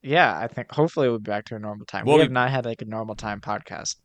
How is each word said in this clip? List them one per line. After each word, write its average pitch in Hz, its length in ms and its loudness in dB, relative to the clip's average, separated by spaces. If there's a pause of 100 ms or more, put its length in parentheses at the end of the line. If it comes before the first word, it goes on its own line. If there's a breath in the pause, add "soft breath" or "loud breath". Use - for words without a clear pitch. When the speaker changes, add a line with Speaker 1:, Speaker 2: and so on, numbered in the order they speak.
Speaker 1:
yeah, 135 320 4
I 104 100 -4
think - 220 -10
hopefully 151 380 2
we'll 117 120 2
be 107 100 -10
back 104 160 -4
to 117 100 -10
a 107 40 -10
normal 107 260 -10
time. 104 200 -6
Speaker 2:
We'll 139 100 6
Speaker 1:
We 156 60 8
Speaker 2:
be 156 40 6
Speaker 1:
have 127 80 -2
not 127 160 2
had, 131 160 -2
like, 113 160 -8
a 120 40 -8
normal 110 300 -8
time 104 240 -8
podcast. 101 640 -8